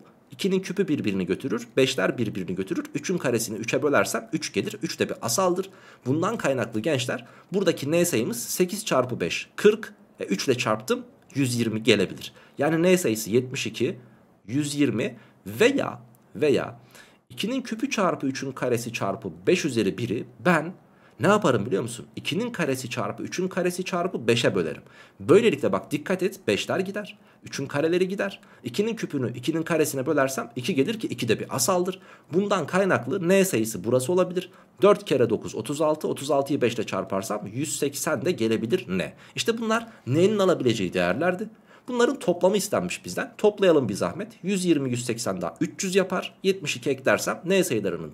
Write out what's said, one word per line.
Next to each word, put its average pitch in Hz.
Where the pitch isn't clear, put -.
İkinin 190
küpü 185
birbirini 98
götürür. 139
Beşler 131
birbirini 95
götürür. 165
Üçün 190
karesini 113
üçe 120
bölersem 139
üç -
gelir. -
Üç -
de -
bir -
asaldır. 180
Bundan 170
kaynaklı 120
gençler 127
buradaki 175
N 170
sayımız 127
sekiz 180
çarpı 123
beş, -
kırk. 214
E, -
üç -
ile 120
çarptım, 123
yüz 123
yirmi 110
gelebilir. 104
Yani 160
N 185
sayısı 110
yetmiş 127
iki, 117
yüz 143
yirmi 143
veya, 226
veya 110
ikinin 233
küpü 226
çarpı 156
üçün 131
karesi 123
çarpı 95
beş 180
üzeri 113
biri 101
ben 160
ne 135
yaparım 156
biliyor 185
musun? -
İkinin 233
karesi 131
çarpı 107
üçün 180
karesi 180
çarpı 175
beşe 120
bölerim. 80
Böylelikle 147
bak -
dikkat 180
et, -
beşler 123
gider. 196
Üçün 139
kareleri 165
gider. 196
İkinin 214
küpünü 123
ikinin 160
karesine 147
bölersem 147
iki 127
gelir 139
ki -
iki 123
de 101
bir -
asaldır. 180
Bundan 190
kaynaklı 170
N 190
sayısı 110
burası 127
olabilir. 180
Dört 202
kere 123
dokuz, 107
otuz 139
altı. 156
Otuz 139
altıyı 139
beş 117
ile 107
çarparsam 98
yüz 123
seksen 143
de 185
gelebilir 117
N. 76
İşte 226
bunlar 226
N'nin 185
alabileceği 123
değerlerdi. 160
Bunların 247
toplamı 185
istenmiş -
bizden. -
Toplayalım 175
bir 101
zahmet. 107
Yüz 180
yirmi, 143
yüz 123
seksen 98
daha 85
üç -
yüz 190
yapar. 185
Yetmiş 190
iki 131
eklersem 110
N 180
sayılarının 90